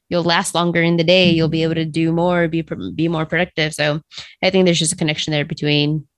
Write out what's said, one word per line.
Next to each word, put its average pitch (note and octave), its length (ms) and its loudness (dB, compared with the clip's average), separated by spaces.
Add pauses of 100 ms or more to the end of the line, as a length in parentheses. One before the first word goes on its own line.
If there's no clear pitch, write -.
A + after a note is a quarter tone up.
You'll E3+ 140 -2
last E3+ 320 0
longer E3+ 280 0
in E3+ 160 2
the E3 60 2
day. F3+ 260 6
You'll D#3+ 180 2
be D#3+ 160 -2
able D#3+ 100 0
to D#3+ 100 -2
do D#3+ 280 -2
more, E3+ 340 0
be E3 160 -2
pr-, - 320 -10
be E3 140 -2
more D#3 180 -2
productive. D#3+ 480 -4
So D3 260 -2 (420)
I F#3 80 2
think F#3 160 4
there's E3+ 120 2
just D#3+ 140 0
a - 40 -6
connection D#3 360 -2
there D3 120 0
between D3 600 -2 (120)